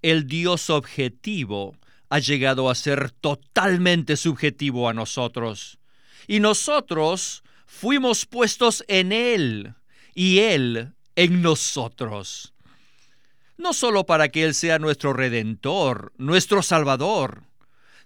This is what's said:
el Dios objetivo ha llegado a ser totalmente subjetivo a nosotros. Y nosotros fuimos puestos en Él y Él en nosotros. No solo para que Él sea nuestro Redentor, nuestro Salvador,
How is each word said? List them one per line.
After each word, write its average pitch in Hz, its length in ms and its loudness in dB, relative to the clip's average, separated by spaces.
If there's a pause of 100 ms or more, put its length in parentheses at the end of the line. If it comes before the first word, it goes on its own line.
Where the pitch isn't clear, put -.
el 160 260 2
Dios 170 440 -2
objetivo 127 1040 -6 (320)
ha 143 100 0
llegado 131 520 0
a 123 40 0
ser 139 360 -2
totalmente 175 1040 0
subjetivo 139 720 -2
a 113 60 -2
nosotros. 117 840 -6 (480)
Y 214 140 0
nosotros 202 1000 0 (240)
fuimos 254 580 0
puestos 233 640 0
en 190 240 2
Él 147 600 -2 (400)
y 185 240 4
Él 135 560 2 (200)
en 175 280 4
nosotros. 117 1120 -4 (1040)
No 339 160 -4
solo 214 320 0
para 156 240 4
que 156 140 0
Él 156 100 2
sea 160 240 0
nuestro 151 340 -2
Redentor, 123 1040 -2
nuestro 175 460 2
Salvador, 147 800 0 (640)